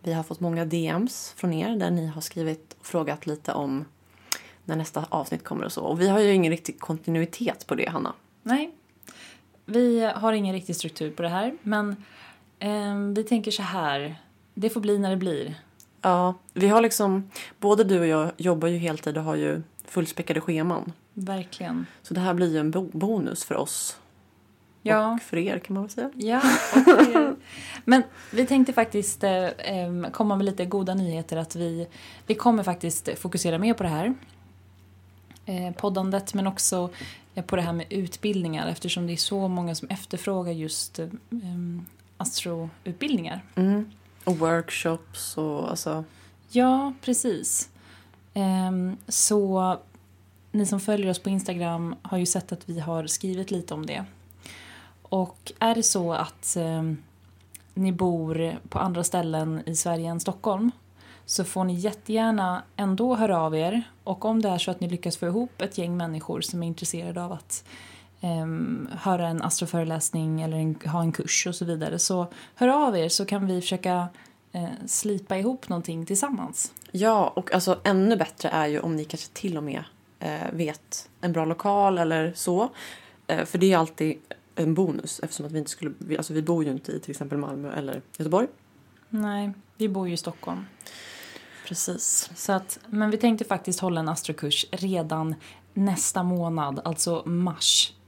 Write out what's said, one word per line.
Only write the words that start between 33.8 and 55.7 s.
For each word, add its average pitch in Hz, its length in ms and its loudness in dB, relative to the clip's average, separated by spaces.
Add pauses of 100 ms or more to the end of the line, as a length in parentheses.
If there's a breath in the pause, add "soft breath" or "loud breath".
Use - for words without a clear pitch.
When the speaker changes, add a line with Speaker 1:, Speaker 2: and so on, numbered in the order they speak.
Speaker 2:
det 180 60 0
här, 170 260 0 (1300)
eh, 180 280 -4
poddandet, 190 600 0
men 196 120 0
också, 185 440 0 (440 loud breath)
eh, 180 100 -6
på 190 120 -2
det 180 60 2
här 170 100 -2
med 170 180 -4
utbildningar, 170 800 -2
eftersom 175 380 -2
det 170 60 -2
är 165 40 -2
så 196 320 0
många 175 260 -2
som - 140 -8
efterfrågar 185 640 -4
just, 156 460 -6
eh, 165 100 -6 (220)
ehm, 175 560 -6 (300)
astroutbildningar. 175 1300 -4 (100)
Speaker 1:
Mm. 202 360 2 (340)
Och 180 140 2
workshops 165 1000 -2
och, 156 320 -2
alltså. 160 340 -4 (460 loud breath)
Speaker 2:
Ja, 262 500 4
precis. - 680 0 (680 loud breath)
Ehm, 185 600 2 (120)
så 190 680 2 (760)
ni 208 140 2
som 196 140 0
följer 202 300 0
oss 180 80 -2
på - 120 -4
Instagram 170 720 -2
har - 160 -2
ju 175 80 2
sett - 260 -2
att 175 160 -10
vi 170 120 -6
har 160 260 -4
skrivit 185 440 -4
lite 175 240 -4
om 151 120 -8
det. 147 180 -6 (1000 loud breath)
Och - 560 -4
är 226 160 4